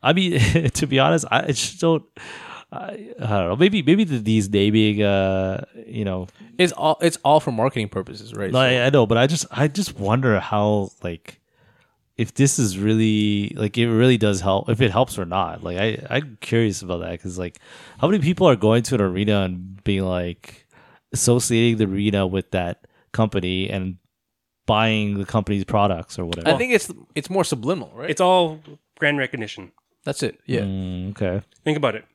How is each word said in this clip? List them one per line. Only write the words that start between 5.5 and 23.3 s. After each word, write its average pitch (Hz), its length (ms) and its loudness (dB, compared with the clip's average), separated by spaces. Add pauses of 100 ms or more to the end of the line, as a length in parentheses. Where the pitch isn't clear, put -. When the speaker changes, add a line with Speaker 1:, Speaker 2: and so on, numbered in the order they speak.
Speaker 1:
you 113 180 -8
know. 92 220 -6 (320)
Speaker 2:
It's 180 140 2
all, 156 280 0
it's 170 240 2
all 147 140 6
for 151 140 -2
marketing 113 380 -2
purposes, 107 440 -10
right? 101 160 -6
Speaker 1:
No, 127 80 2
Speaker 2:
So 131 40 4
Speaker 1:
I, 123 240 2
I 135 40 4
know, 135 160 6
but 113 120 2
I 123 100 4
just, 160 240 -2
I 143 160 0
just 170 300 -6
wonder 110 420 2
how, 104 500 0 (120)
like, - 380 -12 (760)
if - 180 -4
this 139 260 2
is 98 180 0
really, 107 800 2
like, 104 200 -4
it 120 140 2
really 120 260 4
does 101 240 2
help, 98 300 0
if 113 100 0
it 123 120 4
helps 117 260 0
or 98 60 -4
not. 87 400 -4
Like, 87 140 -6
I, 110 300 -4
I'm 131 320 -6
curious 113 420 0
about 90 180 -6
that, 87 200 -8
'cause, 92 160 -10
like, 90 220 -8 (400)
how - 100 0
many 196 140 2
people 180 260 2
are 127 80 6
going 110 280 4
to 135 100 -4
an 110 60 2
arena 98 420 2
and 92 420 -8
being, 98 200 0
like, 90 640 -6 (460)
associating 120 680 2
the 110 60 4
arena 101 420 0
with 92 260 -4
that 87 340 -4 (260)
company 95 580 0